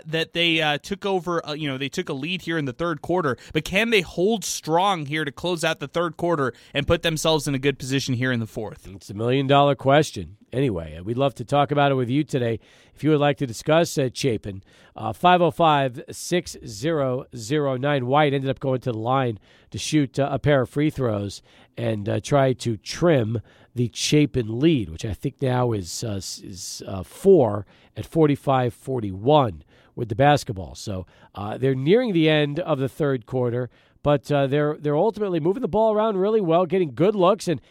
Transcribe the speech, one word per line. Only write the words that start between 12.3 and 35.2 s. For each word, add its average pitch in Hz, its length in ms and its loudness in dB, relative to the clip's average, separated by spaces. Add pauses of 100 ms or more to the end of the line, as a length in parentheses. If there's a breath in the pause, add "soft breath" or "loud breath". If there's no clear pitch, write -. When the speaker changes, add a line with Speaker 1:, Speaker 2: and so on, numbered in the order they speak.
Speaker 2:
If - 120 -8
you 151 60 2
would 147 100 4
like 143 160 2
to 139 100 -4
discuss, 156 500 0
uh, 135 160 0
Chapin, 104 520 -4 (320 soft breath)
uh, 110 160 -6
five 180 280 4
oh 165 120 2
five, 143 580 2
six - 460 -4 (100)
zero 131 580 -2 (120)
zero 131 400 -2
nine. 135 300 0
White 143 280 4
ended 135 160 -2
up 127 80 -4
going 131 220 -2
to 127 100 -4
the 110 80 -2
line 123 400 0 (320 soft breath)
to - 80 -8
shoot, 147 400 0
uh, 139 140 2
a 135 80 -2
pair 139 220 4
of 113 60 -2
free 147 220 0
throws 104 500 -4 (360 soft breath)
and, 110 320 -4
uh, 110 100 0
try 135 360 2
to 117 220 -4
trim 117 640 0 (360 soft breath)
the 120 180 -2
Chapin 127 640 0
lead, 131 320 2
which 80 140 -10
I 107 100 -4
think - 260 -8
now 123 300 0
is, 98 320 -6
uh, 107 140 -4
s-, - 240 -10
is, - 440 -14
uh, 95 200 -8
four 117 600 4 (320 soft breath)
at - 80 -8
forty-five 139 720 2
forty-one 113 880 0 (320 soft breath)
with 120 140 -6
the 107 80 -6
basketball. 113 580 0
So, 95 320 -8 (300 soft breath)
uh, 104 220 -8
they're 135 180 0
nearing 202 360 2
the 160 160 4
end 151 300 0
of 160 220 -2
the 135 80 -2
third 139 360 -2
quarter, 123 460 -2 (320 soft breath)
but, 143 300 2
uh, 139 140 2
they're, 147 320 0
they're 147 180 -2
ultimately 190 440 0